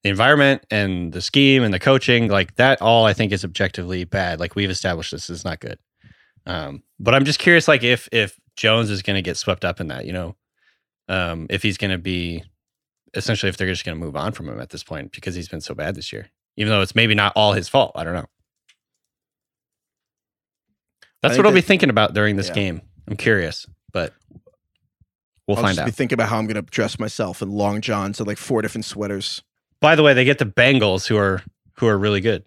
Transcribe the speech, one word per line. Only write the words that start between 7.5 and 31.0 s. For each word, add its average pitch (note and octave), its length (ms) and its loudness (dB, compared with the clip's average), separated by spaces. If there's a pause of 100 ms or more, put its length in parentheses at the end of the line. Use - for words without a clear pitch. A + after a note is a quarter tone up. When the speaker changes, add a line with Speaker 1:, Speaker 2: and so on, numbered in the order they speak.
Speaker 1:
like, C3 160 4
if, B2 280 0
if G#2+ 280 -2 (160)
Jones A2 360 2
is F#2+ 100 -4
gonna G2 200 -2
get E2+ 160 -6
swept - 280 -4
up F2 140 -4
in E2+ 80 -8
that, B1+ 180 -10
you D#2+ 80 -8
know, F2 220 -8 (720)
um, E2+ 400 -4
if G2 140 -4
he's G2+ 140 -2
gonna F#2+ 200 -4
be, F2 460 -6 (720)
essentially G#2 340 -2
if F2+ 80 -8
they're F#2+ 100 -2
just F2+ 180 -6
gonna E2 120 -8
move D#2 180 -10
on D2+ 180 -6
from D#2+ 160 -14
him A1 100 -12
at A#1+ 100 -14
this - 140 -16
point D2+ 280 -14
because - 220 -12
he's F2 160 -10
been D#2+ 120 -12
so - 120 -14
bad D#2 220 -6
this - 180 -14
year, G#1 160 -16 (280)
even G#2+ 120 -2
though G#2 120 2
it's - 140 -4
maybe G#2+ 200 4
not G2+ 200 2
all G#2 180 4
his - 140 -2
fault. C3+ 280 2
I D#2+ 80 -6
don't E2 100 -4
know. D#2+ 120 -6 (3000)
That's B2+ 80 4
Speaker 2:
I B2 40 2
think - 40 6
Speaker 1:
what G3 80 6
I'll G3 80 8
be F3+ 60 8
Speaker 2:
that - 60 -4
Speaker 1:
thinking F3 220 4
about G#2+ 240 4
during G#2 220 2
this F#2 140 -4
Speaker 2:
Yeah. E2+ 40 -8
Speaker 1:
game. F2+ 280 -4 (260)
I'm G#2 100 -8
curious, F#2+ 480 -2 (260)
but E2+ 220 -6 (1300)
we'll G2+ 100 2
Speaker 2:
I'll A#2+ 60 0
Speaker 1:
find F#2+ 120 2
Speaker 2:
just D2+ 120 -2
be - 20 0
Speaker 1:
out. A2+ 60 -6
Speaker 2:
thinking C3+ 180 -2
about A2+ 160 0
how A2+ 80 -2
I'm A2 80 -2
gonna G#2+ 160 -4
dress - 380 -4
myself G#2+ 420 -6
in G2 80 -6
long G2+ 320 -2
johns G2+ 380 -4
and, G#2+ 80 -4
like, G#2 100 -6
four A#2 240 -2
different A2 240 -6
sweaters. G2+ 560 -8 (380)
Speaker 1:
By D3+ 160 6
the D3+ 60 4
way, C#3+ 140 8
they B2+ 100 4
get C#3 140 2
the A#2+ 60 0
Bengals, G#2+ 600 2